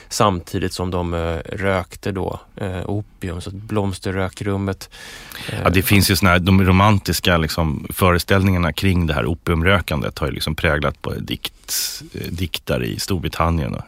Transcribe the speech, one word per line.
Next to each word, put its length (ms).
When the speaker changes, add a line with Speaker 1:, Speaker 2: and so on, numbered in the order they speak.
Speaker 1:
samtidigt 640
som 180
de, 240
eh, 220
rökte 560
då, 280
eh, 240
opium. 500
Så 100
att 40
blomsterrökrummet, 1400
eh, 160
Speaker 2:
Ja, 60
det 120
finns 280
ju 60
såna 140
här, 80
de 260
romantiska, 720
liksom, 540
föreställningarna 800
kring 340
det 80
här 120
opiumrökandet 920
har 80
ju, 60
liksom, 220
präglat 480
på 120
dikt, 600
eh, 160
diktare 560
i 140
Storbritannien 760
och, 140